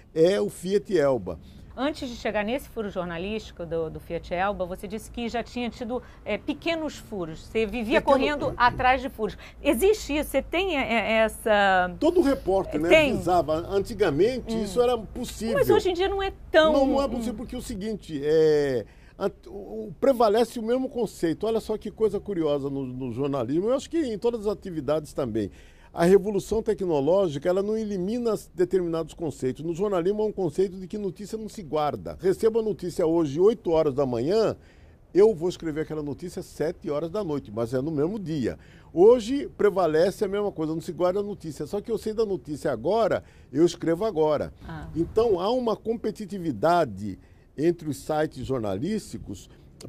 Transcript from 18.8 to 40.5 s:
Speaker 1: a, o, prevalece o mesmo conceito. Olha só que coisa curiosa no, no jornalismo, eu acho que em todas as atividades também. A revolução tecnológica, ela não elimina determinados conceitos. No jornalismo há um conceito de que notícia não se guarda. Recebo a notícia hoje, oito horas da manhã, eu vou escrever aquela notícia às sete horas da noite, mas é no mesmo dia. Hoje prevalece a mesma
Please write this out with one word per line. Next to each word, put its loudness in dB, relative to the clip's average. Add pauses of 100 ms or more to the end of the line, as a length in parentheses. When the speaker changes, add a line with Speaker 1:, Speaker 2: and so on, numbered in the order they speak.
Speaker 1:
a, -2 (160)
o, -12
prevalece 4
o -8
mesmo -2
conceito. -4
Olha 0
só -6
que -8
coisa 0
curiosa -2
no, -6
no -8
jornalismo, -2
eu 2
acho -6
que -4
em -2
todas -2
as -
atividades -4
também. -2 (460)
A 2
revolução 4
tecnológica, 2
ela 2
não -2
elimina -2 (180)
determinados 0
conceitos. -4
No -4
jornalismo 0
há 2
um -2
conceito -2
de -12
que -8
notícia -8
não -8
se -14
guarda. -4
Recebo 2
a -2
notícia -2
hoje, 2
oito 4
horas 4
da 2
manhã, 0 (560)
eu 8
vou -2
escrever -4
aquela -6
notícia -8
às -12
sete -6
horas -4
da -4
noite, -4
mas -4
é 2
no -4
mesmo 0
dia. -4 (340)
Hoje 6 (100)
prevalece 4
a -2
mesma -2